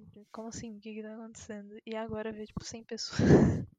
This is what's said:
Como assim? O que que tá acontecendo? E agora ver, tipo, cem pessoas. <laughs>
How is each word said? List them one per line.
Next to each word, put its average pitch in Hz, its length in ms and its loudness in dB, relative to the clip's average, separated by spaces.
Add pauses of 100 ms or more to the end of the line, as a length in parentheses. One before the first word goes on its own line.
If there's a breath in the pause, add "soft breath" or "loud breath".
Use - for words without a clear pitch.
(320)
Como 220 180 -12
assim? 226 260 -12
O 208 40 -18
que 214 160 -14
que 220 80 -10
tá 214 120 -12
acontecendo? 214 680 -14
E 226 100 -8
agora 220 380 -6
ver, 214 140 -12
tipo, - 160 -8
cem 226 200 -14
pessoas. - 360 -8
<laughs> - 600 8